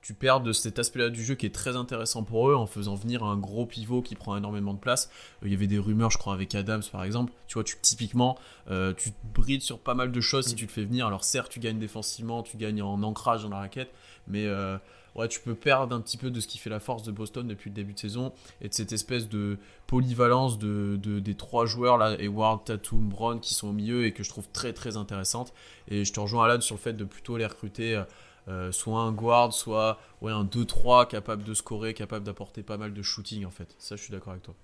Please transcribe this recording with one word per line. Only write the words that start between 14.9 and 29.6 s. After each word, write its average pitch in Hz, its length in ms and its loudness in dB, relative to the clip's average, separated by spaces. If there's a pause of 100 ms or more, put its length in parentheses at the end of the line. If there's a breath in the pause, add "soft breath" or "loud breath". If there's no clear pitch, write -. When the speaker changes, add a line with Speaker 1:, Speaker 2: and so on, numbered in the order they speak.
Speaker 1:
ouais, 113 140 -2
tu - 120 -6
peux 120 140 -4
perdre 131 420 2
un 117 60 -2
petit - 160 -8
peu 127 140 -6
de 123 80 -4
ce 104 80 -4
qui - 100 -12
fait - 140 -8
la 107 80 -4
force 113 240 -8
de 113 80 -8
Boston 110 360 -8
depuis 107 220 -10
le 98 60 -10
début 101 180 -8
de 101 60 -12
saison 120 340 -6 (260 loud breath)
et 107 100 -10
de - 40 -6
cette 110 200 -2
espèce 110 360 -4
de 101 300 -2 (260 loud breath)
polyvalence 123 720 4
de, 104 420 0
de, 104 200 -2
des 98 160 -2
trois 117 320 0
joueurs 120 320 6
là, 107 200 4
Hayward, 107 460 0
Tatum, 110 420 4
Brown, 113 320 -2
qui - 140 -4
sont - 140 -2
au 101 60 -2
milieu 113 340 0
et 107 60 0
que 104 100 -10
je - 60 -6
trouve - 220 -10
très, 120 220 -6
très 113 240 -8
intéressante. 101 560 -4 (360 loud breath)
Et 104 160 0
je 95 60 -2
te - 80 -6
rejoins, 110 260 2
Alan, 120 140 6
sur 113 140 -2
le 104 80 -10
fait 117 120 -4
de 104 120 -8
plutôt - 320 -10
les 113 80 -2
recruter, 113 500 -4
euh, 101 80 -2 (440 loud breath)
euh, 92 240 -6
soit 110 300 0
un 113 100 2
guard, 117 420 6
soit, 110 460 0 (220 loud breath)